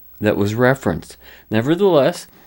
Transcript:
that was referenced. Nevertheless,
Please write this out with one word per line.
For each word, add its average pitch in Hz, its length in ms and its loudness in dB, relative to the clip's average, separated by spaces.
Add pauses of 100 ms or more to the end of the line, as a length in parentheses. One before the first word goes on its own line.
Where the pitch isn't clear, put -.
(200)
that 104 160 0
was 101 180 -2
referenced. 117 640 -2 (340)
Nevertheless, 160 760 0 (200)